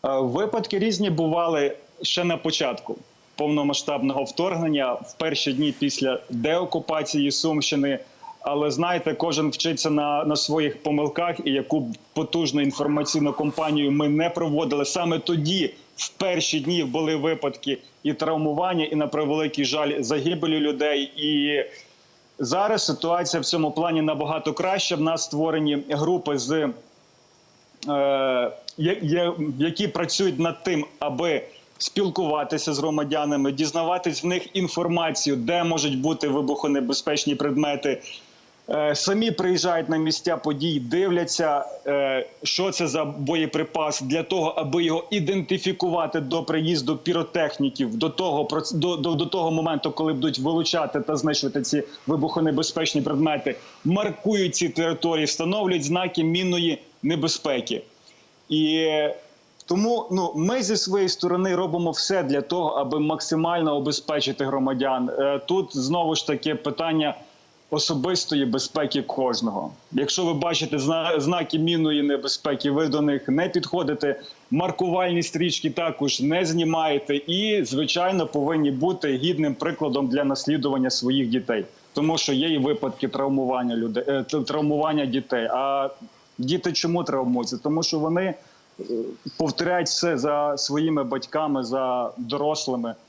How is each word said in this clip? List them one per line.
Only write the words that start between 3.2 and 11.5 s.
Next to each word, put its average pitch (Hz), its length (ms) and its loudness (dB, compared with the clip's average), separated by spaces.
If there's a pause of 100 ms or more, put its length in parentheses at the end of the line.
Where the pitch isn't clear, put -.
повномасштабного 143 880 0
вторгнення, 160 720 0
в 120 200 -8
перші 151 400 -2
дні 143 260 2
після 135 400 0 (100)
деокупації 156 1000 0
Сумщини. 143 680 0 (460)
Але, 147 260 0
знаєте, 165 420 0
кожен 156 360 0
вчиться 160 400 -2
на, 147 360 2
на 151 100 2
своїх 147 480 0
помилках, 151 520 0 (100)
і 139 60 0